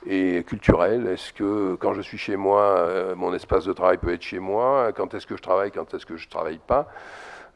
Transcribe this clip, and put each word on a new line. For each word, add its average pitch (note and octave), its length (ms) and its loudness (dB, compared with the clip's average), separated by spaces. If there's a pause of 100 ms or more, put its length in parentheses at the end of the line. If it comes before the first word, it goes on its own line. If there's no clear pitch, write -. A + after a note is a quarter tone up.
et F#2 400 2
culturels. G#2 580 2
Est-ce - 280 -4
que G2+ 420 0
quand G2 180 0
je G2+ 80 -6
suis G#2 160 -10
chez G#2 180 -4
moi, G2 260 4
euh, F#2 540 2
mon F2+ 180 -2
espace F2+ 320 0
de F#2 80 0
travail F2+ 240 4
peut F2 160 -2
être E2+ 100 -6
chez F2+ 160 -8
moi ? A2+ 560 2
Quand - 180 -4
est-ce G2+ 140 -10
que G#2 100 -8
je - 60 -14
travaille ? F#2+ 280 2
Quand - 220 -8
est-ce F2+ 140 -8
que E2 100 -10
je - 120 -16
travaille E2 280 -6
pas ? C3 300 0 (680)